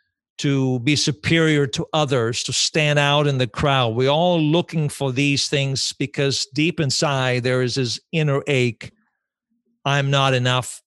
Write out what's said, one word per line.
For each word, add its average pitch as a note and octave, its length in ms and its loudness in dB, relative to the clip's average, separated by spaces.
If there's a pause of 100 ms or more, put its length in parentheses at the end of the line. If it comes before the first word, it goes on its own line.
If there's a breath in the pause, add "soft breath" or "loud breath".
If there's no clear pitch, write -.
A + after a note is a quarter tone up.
(360 soft breath)
to C3 440 0
be C#3+ 140 0
superior D3+ 720 2
to - 260 -8
others, C3 480 0
to C3 100 -6
stand D3 460 0
out C#3+ 280 2
in C#3 120 0
the B2+ 80 2
crowd. C3 480 0
We're C3 160 2
all E3+ 280 2
looking D#3 520 0
for C3+ 200 -4
these C#3 380 0
things C3+ 500 -2
because C#3 560 -2
deep D#3+ 260 0
inside C3 640 0
there B2+ 200 0
is B2 140 -2
this B2 220 -4 (140)
inner D3 340 0
ache, B2 440 -2 (960)
"I'm C#3 240 0
not C3+ 240 2
enough B2+ 520 -2